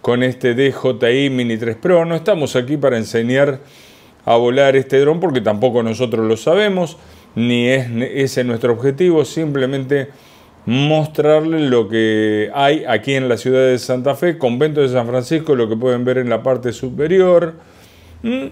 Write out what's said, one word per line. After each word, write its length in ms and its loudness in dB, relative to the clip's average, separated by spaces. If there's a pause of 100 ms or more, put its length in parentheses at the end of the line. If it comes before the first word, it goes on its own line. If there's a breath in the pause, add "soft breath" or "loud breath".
Con 220 0
este 300 0
D 180 2
J 400 -2
I 200 2
Mini 260 -2
tres 200 -6
Pro, 280 2
no 100 -4
estamos 420 -2
aquí 200 -2
para 220 0
enseñar 600 0 (640 loud breath)
a 100 4
volar 400 4
este 240 2
dron 180 2
porque 220 0
tampoco 420 0
nosotros 460 -2
lo 80 2
sabemos, 640 0 (360 loud breath)
ni 340 0
es 200 0
ne-, 320 -4
ese 240 -2
nuestro 300 0
objetivo, 500 0
simplemente 840 -2 (580 loud breath)
mostrarles 1040 0
lo 180 2
que 640 0
hay 340 2
aquí 280 -2
en 160 0
la 80 0
ciudad 280 2
de 120 2
Santa 360 -2
Fe, 220 -2
convento 460 0
de 80 2
San 160 0
Francisco, 480 -2
lo 160 0
que 60 -2
pueden 280 0
ver 140 0
en 100 -2
la 140 0
parte 320 -2
superior. 800 2 (680 loud breath)
¿Mm? 300 -6